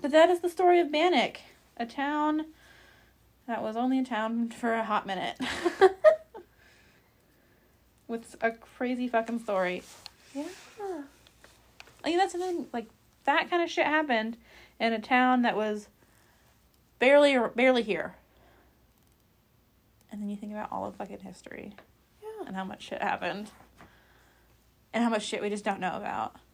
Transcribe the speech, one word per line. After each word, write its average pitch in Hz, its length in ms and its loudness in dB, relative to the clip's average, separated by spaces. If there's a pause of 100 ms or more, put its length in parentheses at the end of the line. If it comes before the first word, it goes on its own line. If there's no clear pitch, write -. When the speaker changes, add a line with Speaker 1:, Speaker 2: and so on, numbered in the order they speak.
Speaker 1:
But 277 100 -2
that 320 180 8
is 349 120 2
the 349 80 -2
story 349 300 4
of 294 120 0
Bannock, 302 500 2 (360)
a 240 80 -4
town 302 680 -2 (920)
that 226 160 -6
was 220 120 -6
only 254 240 0
a 262 60 0
town 233 440 -4
for 226 260 -4
a 226 100 -2
hot 208 200 -2
minute. 185 340 -6
<laughs> 254 60 -4 (2500)
With 233 340 -10
a 226 100 0
crazy 247 560 -6
fucking 233 320 -2
story. 190 420 -2 (540)
Speaker 2:
Yeah. 285 80 -6 (1600)
Speaker 1:
Like, 330 140 -2
that's 381 160 2
the 349 60 -6
thing, 349 320 -4
like, 233 160 -8 (360)
that 226 260 2
kind 349 140 2
of 330 60 -4
shit 330 180 0
happened 254 500 0 (420)
in 226 140 0
a 220 80 -4
town 254 400 4
that 226 140 2
was 214 320 -4 (1120)
barely, 285 360 8 (200)
barely 254 260 4
here. 185 320 -4 (2000)
And 208 100 -12
then 202 80 -8
you 208 80 -8
think 208 140 -12
about 208 200 -10
all 196 140 -6
of 202 100 -10
fucking 196 260 -14
history. - 520 -16 (480)
Speaker 2:
Yeah. 427 260 -12
Speaker 1:
And 190 80 -10
how 190 80 -6
much 190 200 -12
shit - 180 -10
happened. 190 480 -6 (1400)
And 226 100 0
how 233 60 2
much 214 140 0
shit - 180 -6
we 208 80 -4
just 208 160 -6
don't 196 140 -4
know 185 160 -4
about. - 400 -6 (180)